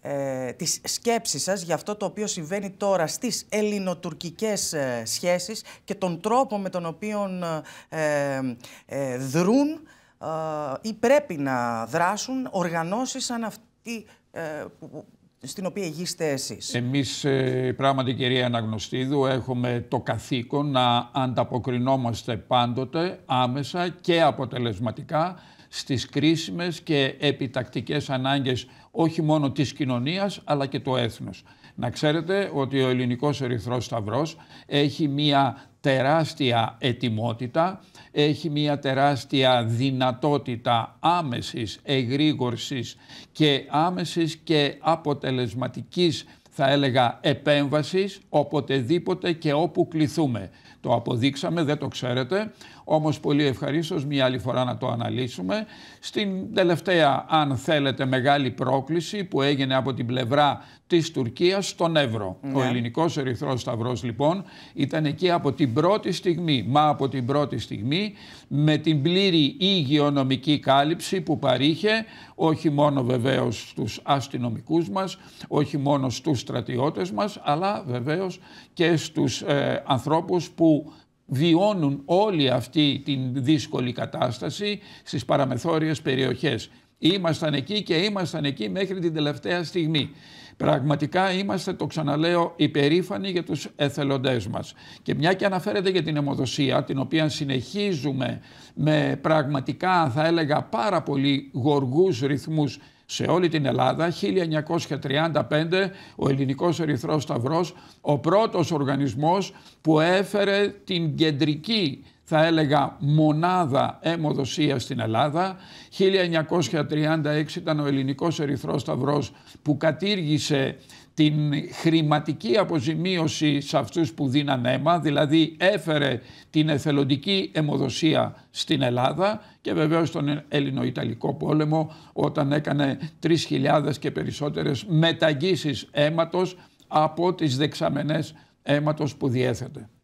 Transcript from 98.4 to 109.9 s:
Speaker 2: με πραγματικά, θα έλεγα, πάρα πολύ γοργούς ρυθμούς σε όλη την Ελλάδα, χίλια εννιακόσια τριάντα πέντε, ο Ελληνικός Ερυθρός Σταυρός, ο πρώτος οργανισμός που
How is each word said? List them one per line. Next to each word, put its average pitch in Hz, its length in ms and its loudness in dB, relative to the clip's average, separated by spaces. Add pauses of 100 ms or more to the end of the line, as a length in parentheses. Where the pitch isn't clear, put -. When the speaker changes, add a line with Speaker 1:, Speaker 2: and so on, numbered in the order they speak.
Speaker 2:
με 143 480 2
πραγματικά, 156 880 2
θα 156 160 0
έλεγα, 156 380 2
πάρα 214 400 0
πολύ 139 500 0
γοργούς 143 640 2
ρυθμούς 143 600 -2 (260)
σε - 180 -6
όλη 170 240 2
την 156 180 0
Ελλάδα, 131 440 2
χίλια 190 340 0
εννιακόσια 156 560 -2
τριάντα 147 460 0
πέντε, 165 460 0 (240)
ο - 140 0
Ελληνικός 139 500 0
Ερυθρός 151 440 0
Σταυρός, 151 500 -2 (280)
ο 147 160 2
πρώτος 185 540 2
οργανισμός 143 840 0 (280)
που 156 180 4